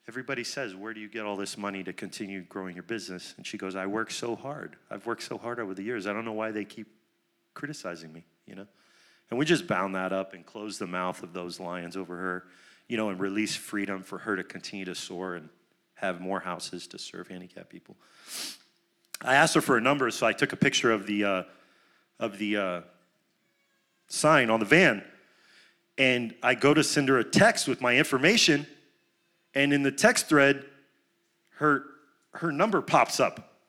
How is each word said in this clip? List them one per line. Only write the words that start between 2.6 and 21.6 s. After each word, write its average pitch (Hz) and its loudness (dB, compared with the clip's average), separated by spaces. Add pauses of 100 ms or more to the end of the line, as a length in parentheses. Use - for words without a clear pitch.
your 90 -12
business?'" 92 -10
And 95 -14
she 107 -10
goes, 92 -8
"I 95 -4
work 110 -2
so 120 -4
hard. - -12 (160)
I've 101 -10
worked 113 -6
so 120 -8
hard 117 -8
over 98 -6
the 98 -8
years. 107 -6
I 101 -2
don't 113 -6
know 113 -6
why 110 -4
they 107 -4
keep 107 -16 (680)
criticizing 87 -10
me," 82 -20 (200)
you 101 -18
know? 98 -16 (640)
And 117 -2
we 156 2
just 175 2
bound 95 0
that 92 -2
up 95 -4
and 85 -20
closed 104 -12
the 95 -6
mouth 90 -4
of 87 -16
those 87 -10
lions 87 -10
over 90 -10
her, 90 -8 (420)
you 120 -4
know, 110 0
and 95 -4
released 98 -2
freedom 98 -6
for 98 -12
her 104 -4
to 90 -4
continue 95 -12
to 90 -8
soar 90 -8
and 78 -14 (460)
have 92 -4
more 92 -4
houses 87 -10
to - -16
serve - -14
handicapped 90 -16
people. - -20 (1300)
I 127 2
asked 160 6
her 156 6
for 131 4
a 110 4
number, 131 2
so - 0
I 107 2
took 131 0
a 117 -8
picture 131 4
of 101 0
the, 104 0
uh, 95 0 (760)